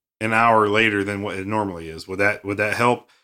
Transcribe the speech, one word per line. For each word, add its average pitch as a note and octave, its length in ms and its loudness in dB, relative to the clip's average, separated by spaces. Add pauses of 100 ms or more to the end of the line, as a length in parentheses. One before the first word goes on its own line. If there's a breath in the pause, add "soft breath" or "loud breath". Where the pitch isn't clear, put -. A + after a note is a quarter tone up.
(200)
an A2 120 -2
hour A2+ 360 4
later G#2 360 2
than G2+ 180 -4
what G2 140 -6
it F#2+ 100 -8
normally G2 420 -4
is. D#2+ 200 -14
Would F#2+ 100 -8
that, G2+ 260 0
would G2+ 120 -4
that G#2 180 -2
help?" A#2+ 340 0 (160)